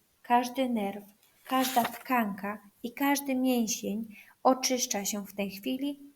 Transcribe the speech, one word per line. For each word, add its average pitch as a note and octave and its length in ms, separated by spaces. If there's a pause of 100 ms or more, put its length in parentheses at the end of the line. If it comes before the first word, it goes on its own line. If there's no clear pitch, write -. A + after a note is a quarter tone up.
(220)
każdy B3 480
nerw, G3+ 340 (400)
każda B3+ 400
tkanka G#3+ 800 (220)
i A#3+ 100
każdy C#4 420
mięsień A#3 800 (280)
oczyszcza B3+ 600
się G3+ 200
w - 80
tej G3 180
chwili C4 480 (160)